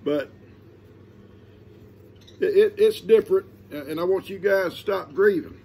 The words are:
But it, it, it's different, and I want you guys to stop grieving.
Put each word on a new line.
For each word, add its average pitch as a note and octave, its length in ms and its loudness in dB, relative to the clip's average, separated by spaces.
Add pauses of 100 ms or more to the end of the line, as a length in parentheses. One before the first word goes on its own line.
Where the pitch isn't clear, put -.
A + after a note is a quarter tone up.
But C#3+ 260 -4 (2000)
it, - 40 0
it, G3+ 320 2
it's A3 240 2
different, F#3+ 460 2 (240)
and D3 280 -12
I E3+ 60 -4
want F#3 240 -2
you G3 100 -14
guys F#3+ 360 0
to - 40 -16
stop F#3 360 -6
grieving. G3 500 0